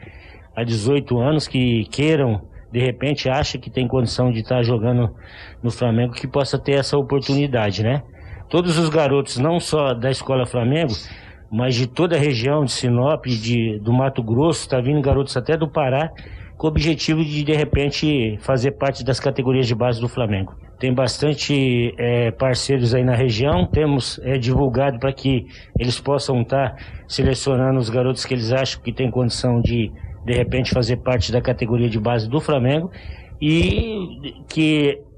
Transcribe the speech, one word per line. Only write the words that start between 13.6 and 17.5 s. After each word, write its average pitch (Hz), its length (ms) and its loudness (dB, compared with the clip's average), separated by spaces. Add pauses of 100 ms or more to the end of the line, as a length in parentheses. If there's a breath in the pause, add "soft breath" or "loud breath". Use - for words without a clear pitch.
do 110 120 0
Mato 131 300 2
Grosso, 127 440 0
tá 131 140 0
vindo 143 220 2
garotos 135 340 2
até 151 220 0
do 156 100 -2
Pará, 143 420 0 (460 loud breath)
com - 100 -2
o 160 40 2
objetivo 156 520 0
de, 147 220 -2
de 147 100 2